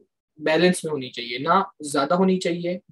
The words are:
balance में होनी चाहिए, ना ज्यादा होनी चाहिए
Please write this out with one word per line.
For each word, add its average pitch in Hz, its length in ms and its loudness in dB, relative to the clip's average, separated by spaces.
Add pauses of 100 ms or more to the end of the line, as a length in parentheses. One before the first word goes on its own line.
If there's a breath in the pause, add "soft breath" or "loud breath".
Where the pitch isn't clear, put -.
(380)
balance 156 460 2
में 160 80 -6
होनी 131 180 -6
चाहिए, 120 300 -8
ना 175 240 2 (200)
ज्यादा 143 320 0
होनी 185 220 4
चाहिए 175 420 -4 (120)